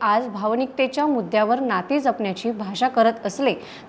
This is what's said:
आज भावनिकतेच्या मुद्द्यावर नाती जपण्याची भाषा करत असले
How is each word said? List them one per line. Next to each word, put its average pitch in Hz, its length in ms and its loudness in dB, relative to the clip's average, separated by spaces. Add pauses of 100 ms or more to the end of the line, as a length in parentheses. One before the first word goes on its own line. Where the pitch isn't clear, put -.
आज 226 260 2
भावनिकतेच्या 254 800 0
मुद्द्यावर 220 540 2
नाती 240 400 0
जपण्याची 220 500 -2
भाषा 208 380 -2
करत 226 380 2
असले 226 280 0 (340)